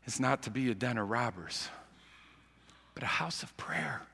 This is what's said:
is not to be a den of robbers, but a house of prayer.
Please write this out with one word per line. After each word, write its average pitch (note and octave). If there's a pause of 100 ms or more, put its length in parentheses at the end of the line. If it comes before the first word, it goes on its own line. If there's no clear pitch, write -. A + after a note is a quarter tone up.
is -
not C3
to A2+
be C3
a A2+
den A#2+
of G2+
robbers, G#2 (1300)
but -
a -
house -
of -
prayer. - (100)